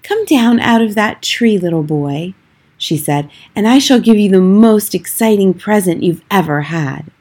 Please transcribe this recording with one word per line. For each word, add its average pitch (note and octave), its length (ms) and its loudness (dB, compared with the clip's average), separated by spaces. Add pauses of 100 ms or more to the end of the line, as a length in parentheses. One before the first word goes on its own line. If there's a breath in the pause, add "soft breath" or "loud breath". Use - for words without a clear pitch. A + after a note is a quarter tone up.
Come G#4+ 240 -6
down A#3+ 340 2
out A#3 220 0
of G#3+ 140 -2
that G#3+ 260 -4
tree, A3 360 0
little E3+ 260 -2
boy, D3+ 500 -6 (440)
she - 200 -6
said, D3 320 -4 (260 loud breath)
and G#3 120 -2
I B3 120 4
shall C4+ 200 2
give A3+ 180 4
you G#3 120 2
the F#3 120 4
most G#3 520 4
exciting G3 600 0
present F#3 500 -2
you've E3+ 260 -2
ever D#3+ 340 -2
had. D3+ 420 -6 (160)